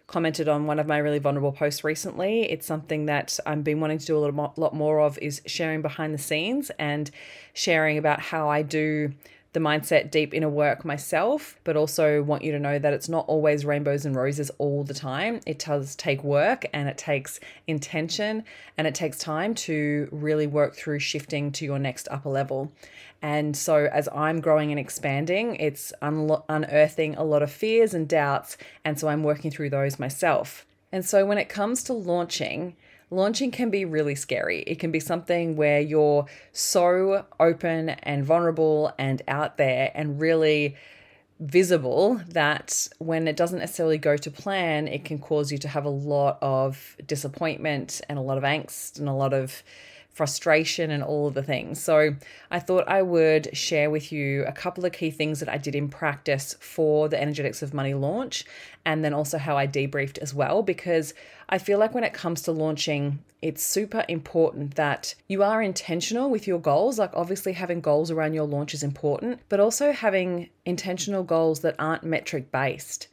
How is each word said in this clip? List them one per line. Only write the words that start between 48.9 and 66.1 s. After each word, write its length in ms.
and 100
a 40
lot 200
of 300
frustration 720
and 140
all 240
of 60
the 100
things. 360
So 360
I 80
thought 300
I 140
would 540
share 320
with 220
you 360
a 60
couple 320
of 60
key 220
things 260
that 100
I 100
did 180
in 120
practice 720
for 500
the 140
Energetics 400
of 100
Money 220
launch, 500
and 200
then 100
also 240
how 180
I 120
debriefed 500
as 160
well, 300
because 500
I 100
feel 200
like 160
when 80
it 120
comes 280
to 100
launching, 680
it's 200
super 460
important 640
that 400
you 160
are 180
intentional 680